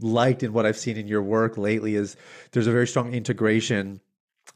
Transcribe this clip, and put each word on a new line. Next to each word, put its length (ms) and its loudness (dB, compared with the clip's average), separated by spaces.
liked 420 2
in 120 -4
what 100 2
I've 140 0
seen 180 -6
in 100 -8
your 160 0
work 360 0
lately 360 0
is 220 -4
there's 140 2
a 60 4
very 140 2
strong 260 -2
integration. 880 0